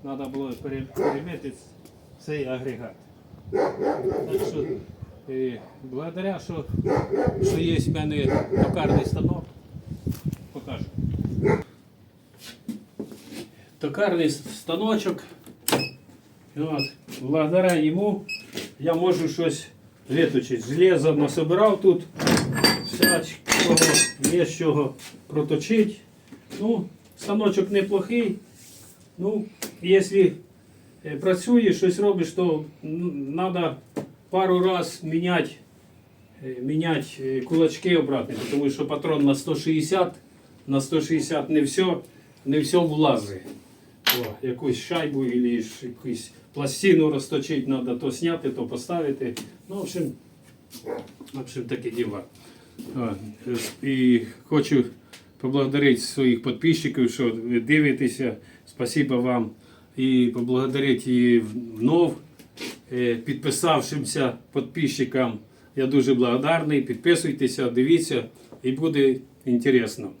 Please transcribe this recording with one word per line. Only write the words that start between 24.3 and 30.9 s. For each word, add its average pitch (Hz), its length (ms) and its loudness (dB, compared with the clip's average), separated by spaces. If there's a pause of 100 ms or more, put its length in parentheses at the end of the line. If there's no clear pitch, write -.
є 170 140 2
з - 120 -8
чого 147 380 0 (320)
проточити. 156 680 0 (640)
Ну, 220 260 0 (320)
станочок 202 540 0
неплохий. 202 640 0 (840)
Ну, 214 280 -2 (360)
якщо, 190 360 4 (880)